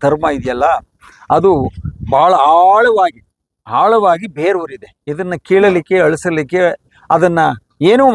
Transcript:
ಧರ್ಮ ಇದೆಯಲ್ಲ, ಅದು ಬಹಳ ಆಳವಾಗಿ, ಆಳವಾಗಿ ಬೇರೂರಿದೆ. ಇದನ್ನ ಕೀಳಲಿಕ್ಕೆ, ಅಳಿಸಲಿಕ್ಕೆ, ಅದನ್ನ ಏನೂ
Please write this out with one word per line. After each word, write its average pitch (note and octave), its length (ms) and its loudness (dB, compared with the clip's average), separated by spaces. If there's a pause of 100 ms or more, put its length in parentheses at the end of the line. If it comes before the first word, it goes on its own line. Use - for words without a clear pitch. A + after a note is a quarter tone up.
ಧರ್ಮ D3+ 200 0 (120)
ಇದೆಯಲ್ಲ, B2+ 300 -4 (680)
ಅದು F3+ 160 2 (640)
ಬಹಳ D#3 180 4 (220)
ಆಳವಾಗಿ, F#3+ 680 2 (600)
ಆಳವಾಗಿ G3+ 460 0 (120)
ಬೇರೂರಿದೆ. E3 500 -4 (220)
ಇದನ್ನ F3+ 260 -8 (100)
ಕೀಳಲಿಕ್ಕೆ, F#3 600 0
ಅಳಿಸಲಿಕ್ಕೆ, D#3+ 560 -4 (460)
ಅದನ್ನ E3 300 2 (520)
ಏನೂ C4+ 240 4